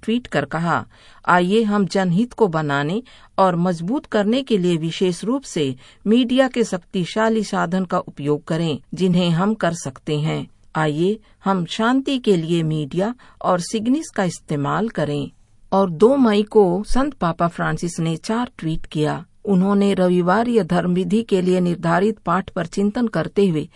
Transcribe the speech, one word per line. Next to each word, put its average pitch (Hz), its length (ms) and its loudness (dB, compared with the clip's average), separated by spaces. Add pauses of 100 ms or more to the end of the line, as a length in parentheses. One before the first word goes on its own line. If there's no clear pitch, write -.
ट्वीट 226 240 -2
कर 147 180 -2
कहा, 160 420 -2 (420)
"आइए 180 340 4
हम 208 240 2
जनहित 190 460 0
को 214 160 2
बनाने 156 540 -2 (360)
और 185 180 4
मजबूत 175 500 -2
करने 226 360 0
के 226 160 0
लिए 175 180 2
विशेष 175 480 -2
रूप 269 180 -2
से 135 340 -4 (300)
मीडिया 247 420 2
के 240 160 -2
शक्तिशाली 214 800 -2
साधन 180 400 -2
का 175 140 -4
उपयोग 147 460 -4
करें, 160 340 -2 (160)
जिन्हें 175 360 2
हम 190 240 0
कर 170 180 -2
सकते 151 460 -6
हैं। 151 300 -4 (260)
आइए 160 440 0 (260)
हम 190 200 0
शांति 262 540 0
के 214 180 2
लिए 165 260 0
मीडिया 156 520 -2 (280)
और 180 180 2
सिग्निस 240 560 -2
का 196 80 0
इस्तेमाल 156 640 -4
करें।" 147 420 -4 (420)
और 190 180 2
दो 208 260 4
मई 214 260 4
को 208 440 4
संत 277 280 2
पापा 170 340 -2
फ्रांसिस 165 520 -4
ने 165 160 -2
चार 226 420 -4
ट्वीट 160 280 -4
किया। 151 400 -4 (180)
उन्होंने 202 500 2
रविवार 180 540 2
या 226 140 4
धर्मविधि 180 600 0
के 190 200 0
लिए 180 180 2
निर्धारित 175 580 0
पाठ 180 320 -2
पर 170 160 -6
चिंतन 208 400 -2
करते 185 420 0
हुए 156 280 -2